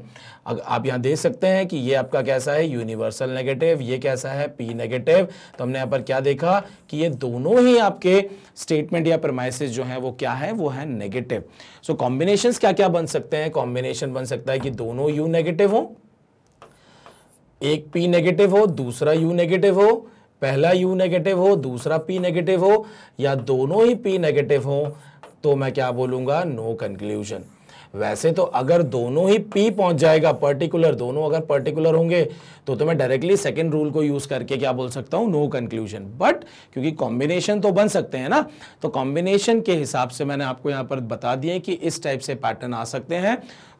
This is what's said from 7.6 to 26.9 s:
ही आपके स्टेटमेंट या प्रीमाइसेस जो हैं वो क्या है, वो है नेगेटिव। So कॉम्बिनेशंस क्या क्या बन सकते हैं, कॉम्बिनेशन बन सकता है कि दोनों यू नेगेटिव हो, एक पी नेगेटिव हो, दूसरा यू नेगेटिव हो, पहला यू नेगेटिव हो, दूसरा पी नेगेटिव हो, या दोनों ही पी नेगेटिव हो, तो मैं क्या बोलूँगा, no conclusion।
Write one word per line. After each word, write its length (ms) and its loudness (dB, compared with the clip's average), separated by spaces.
ही 100 8
आपके 460 4
स्टेटमेंट 520 -2
या 100 4
प्रीमाइसेस 540 -4
जो 120 -4
हैं 140 -6
वो 140 -6
क्या 200 -4
है, 200 -4
वो 180 -2
है 200 -8
नेगेटिव। 540 -6
So 120 -2
कॉम्बिनेशंस 640 0
क्या 120 4
क्या 180 4
बन 160 0
सकते 320 -4
हैं, 140 -2
कॉम्बिनेशन 640 -4
बन 120 -6
सकता 260 -6
है 80 0
कि 100 -6
दोनों 420 -4
यू 160 -2
नेगेटिव 480 0
हो, 200 -2
एक 320 -2
पी 140 2
नेगेटिव 500 4
हो, 80 6
दूसरा 480 0
यू 200 2
नेगेटिव 480 2
हो, 120 8
पहला 300 2
यू 240 2
नेगेटिव 440 2
हो, 160 6
दूसरा 420 -2
पी 220 -4
नेगेटिव 460 2
हो, 200 6
या 160 2
दोनों 500 2
ही 100 6
पी 220 -2
नेगेटिव 460 2
हो, 200 -2
तो 120 4
मैं 180 -2
क्या 180 0
बोलूँगा, 540 -2
no 340 -6
conclusion। 600 -6